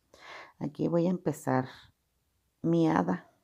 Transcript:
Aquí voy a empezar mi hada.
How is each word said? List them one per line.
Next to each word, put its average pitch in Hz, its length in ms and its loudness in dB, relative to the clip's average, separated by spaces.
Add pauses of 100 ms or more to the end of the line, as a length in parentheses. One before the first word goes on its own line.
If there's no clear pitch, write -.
(600)
Aquí 151 280 -4
voy 170 200 2
a - 20 2
empezar 135 580 -2 (920)
mi 165 260 2
hada. 175 440 0 (120)